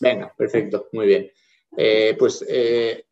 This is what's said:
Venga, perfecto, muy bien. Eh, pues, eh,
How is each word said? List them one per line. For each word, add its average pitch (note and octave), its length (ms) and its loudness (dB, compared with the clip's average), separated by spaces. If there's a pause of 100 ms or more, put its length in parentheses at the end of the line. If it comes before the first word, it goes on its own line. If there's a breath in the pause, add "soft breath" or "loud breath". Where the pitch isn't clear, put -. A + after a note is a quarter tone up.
Venga, - 360 -2
perfecto, G#2 560 -4
muy A2 140 -2
bien. G2 240 2 (440)
Eh, A2 440 2
pues, - 280 0
eh, A#2 640 -2